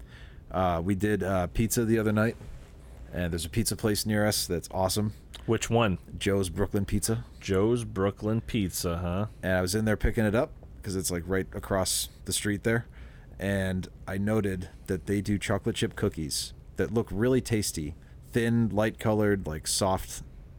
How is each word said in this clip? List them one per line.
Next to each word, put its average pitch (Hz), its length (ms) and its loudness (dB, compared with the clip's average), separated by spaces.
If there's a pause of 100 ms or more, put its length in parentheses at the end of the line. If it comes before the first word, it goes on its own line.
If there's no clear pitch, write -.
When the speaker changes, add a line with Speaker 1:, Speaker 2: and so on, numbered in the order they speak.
(500)
Speaker 1:
Uh, 87 320 2
we 95 120 2
did, 101 280 2
uh, 92 260 0
pizza 117 360 2
the 113 140 4
other 107 140 2
night, 107 240 4 (760)
and 85 200 -2
there's 85 120 -2
a - 60 -8
pizza 110 260 0
place 104 300 0
near 107 200 4
us - 200 0
that's 85 240 -2
awesome. 101 420 0 (340)
Speaker 2:
Which 113 220 2
one? 113 300 4 (200)
Speaker 1:
Joe's 98 300 2
Brooklyn 98 360 0
Pizza. 113 400 0 (160)
Speaker 2:
Joe's 110 440 2
Brooklyn 107 560 0
Pizza, 90 580 0
huh? 90 280 0 (160)
Speaker 1:
And 95 160 2
I - 20 2
was 92 140 0
in 110 100 2
there 107 120 4
picking 113 280 2
it 104 100 4
up 143 180 2 (300)
'cause 95 140 -4
it's, 90 140 -2
like, 87 160 -2
right 92 260 0
across - 560 0 (160)
the 95 80 -4
street 104 300 0
there. 113 240 2 (520)
And 95 500 0 (180)
I 92 100 -6
noted 98 520 0 (180)
that 92 200 -2
they 101 140 2
do 101 180 2
chocolate 98 380 0
chip - 200 -2
cookies - 560 -2 (240)
that 95 180 0
look 117 160 0
really 120 300 2
tasty. 92 540 -2 (340)
Thin, 117 400 4
light-colored, 107 800 2
like, 78 200 -6
soft, - 560 0 (360)